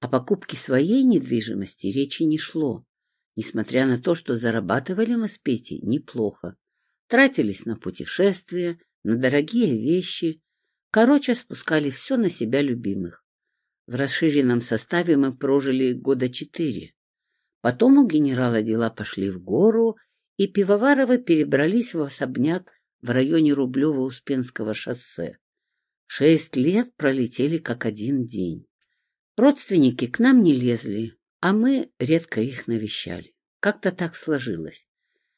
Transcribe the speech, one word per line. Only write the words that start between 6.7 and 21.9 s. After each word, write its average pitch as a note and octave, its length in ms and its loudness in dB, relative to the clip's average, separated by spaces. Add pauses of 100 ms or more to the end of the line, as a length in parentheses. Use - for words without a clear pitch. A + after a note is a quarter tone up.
Тратились A#3 560 2
на A2+ 140 -8
путешествия, F3 1000 -4 (280)
на G#2+ 100 0
дорогие C#3+ 640 0
вещи. E3 600 -2 (500)
Короче, B3+ 440 4
спускали D3 540 -2
всё B3+ 280 -4
на G#3+ 120 2
себя C3+ 320 -2
любимых. G2+ 600 -4 (640)
В A#2+ 80 -8
расширенном C3+ 640 2
составе E3 560 0
мы C#3 160 2
прожили C3 640 0
года B2+ 360 0
четыре. B2 640 -8 (680)
Потом A3+ 360 4
у C#4 80 8
генерала C3 560 2
дела A2+ 280 0
пошли G2 400 -6
в F#2 120 -8
гору, G#3+ 540 2 (400)
и G3 120 0
Пивоваровы A#3+ 680 2
перебрались E3 760 2